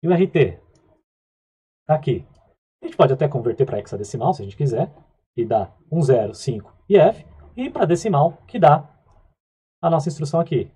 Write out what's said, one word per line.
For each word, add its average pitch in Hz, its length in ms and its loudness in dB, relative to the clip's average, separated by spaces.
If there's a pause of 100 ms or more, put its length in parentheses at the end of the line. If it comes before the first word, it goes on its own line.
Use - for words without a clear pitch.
E 165 60 -4
o 180 40 2
R 180 140 4
T 139 340 0 (1300)
tá 156 80 4
aqui. 139 320 -2 (560)
A - 40 -10
gente - 100 -12
pode 139 160 4
até 139 160 -2
converter 120 360 -2
pra 107 140 -6
hexadecimal, 110 560 -4
se - 80 -14
a - 20 -12
gente 98 120 -14
quiser, 139 360 -2 (440)
e 117 80 -4
dá 110 280 -2 (160)
um 165 140 -2
zero, 113 320 2
cinco - 420 -10 (120)
e 202 80 4
F, 180 280 4 (320)
e 254 140 -8
pra - 140 -2
decimal, 170 540 0 (100)
que 240 100 -10
dá 156 320 4 (880)
a 170 80 0
nossa 160 200 0
instrução 151 320 -4
aqui 139 360 -2